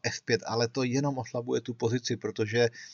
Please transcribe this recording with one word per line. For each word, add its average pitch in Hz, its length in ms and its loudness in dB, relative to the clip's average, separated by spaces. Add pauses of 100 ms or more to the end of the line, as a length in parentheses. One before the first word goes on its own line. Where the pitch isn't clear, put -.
F - 180 -4
pět, - 240 2
ale - 220 2
to 131 160 -2
jenom 135 340 0
oslabuje 123 440 -2
tu 120 120 -6
pozici, 113 440 0
protože 113 520 2 (240)